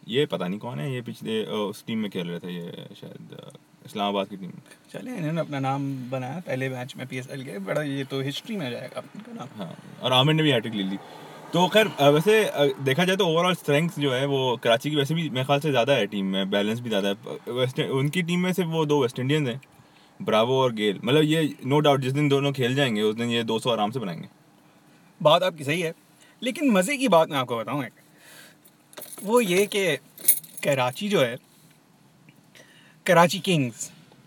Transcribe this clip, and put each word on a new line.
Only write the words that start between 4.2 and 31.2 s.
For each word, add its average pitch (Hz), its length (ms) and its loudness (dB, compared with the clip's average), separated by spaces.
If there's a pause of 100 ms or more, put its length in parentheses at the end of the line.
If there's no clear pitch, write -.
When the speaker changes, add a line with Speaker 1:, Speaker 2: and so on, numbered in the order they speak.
Speaker 1:
की 101 100 -14
टीम 92 120 -12
में। - 120 -18 (300)
Speaker 2:
चले, 233 260 -12
इन्होंने 160 240 -4
अपना 143 180 -6
नाम 135 500 -4
बनाया 131 300 -8
पहले 131 300 -6
मैच 127 280 -10
में 131 100 -10
पीएसएल 131 360 -10
के, 170 160 -10
बड़ा, 170 220 -4
ये 139 220 -4
तो 135 180 -6
हिस्ट्री 143 340 -6
में 139 160 -6
जाएगा - 320 -10 (120)
इनका 220 180 -16
नाम। - 140 -12 (100)
Speaker 1:
हाँ, 87 200 -10 (240)
और 123 120 0
आमिर 139 220 4
ने 156 80 4
भी 151 80 4
हैट्रिक 113 220 0
ले 104 100 -2
ली। 95 140 -4 (560)
तो 175 140 4
खैर, 208 200 4
अ, 143 220 4
वैसे, 202 360 6
अ, 143 200 0 (160)
देखा 135 240 2
जाए 185 100 2
तो 196 100 2
overall 170 340 2
स्ट्रेंथ 151 300 2 (100)
जो 143 140 0
है, 131 120 0
वो 131 380 0
कराची 117 260 4
की 151 60 -2
वैसे 143 180 0
भी 165 160 -2
मेरे 127 160 -4
ख्याल 143 140 2
से 156 100 -2
ज़्यादा 127 240 4
है 107 140 2
टीम 98 180 -4
में, 95 240 -2
बैलेंस 104 300 0
भी 120 100 -8
ज़्यादा 101 200 0
है। 101 60 -2 (380)
वेस्ट, 127 260 -2
उनकी 139 440 0
टीम 175 160 -2
में 180 140 0
सिर्फ 175 160 -2
वो 160 160 0
दो 147 160 2
वेस्ट 120 180 -2
इंडियंस 139 280 0
हैं, 120 140 -6 (600)
ब्रावो 113 400 2
और 127 120 4
गेल। 104 300 0
मतलब, 139 200 4
ये 151 320 0 (120)
no 143 120 4
doubt 175 200 6
जिस 127 140 -2
दिन 147 160 2
दोनों 139 220 2
खेल 131 240 -2
जाएंगे, 123 260 2
उस 107 140 2
दिन 117 140 -4
ये 117 140 0
दो 113 160 -2
सौ 131 100 -4
आराम 107 220 0
से 127 80 -6
बनाएंगे। 82 420 -10 (840)
Speaker 2:
बात 160 200 6
आपकी 170 200 -4
सही 156 180 -2
है, 165 120 -4 (500)
लेकिन 262 280 0
मज़े 202 260 4
की 262 100 2
बात 170 220 6
मैं 143 80 -2
आपको 123 200 -2
बताऊँ 117 280 -4
एक, 107 60 -12 (1300)
वो 233 180 4
ये 190 240 2
कि 190 300 0 (680)
कराची 131 460 0
जो 190 120 4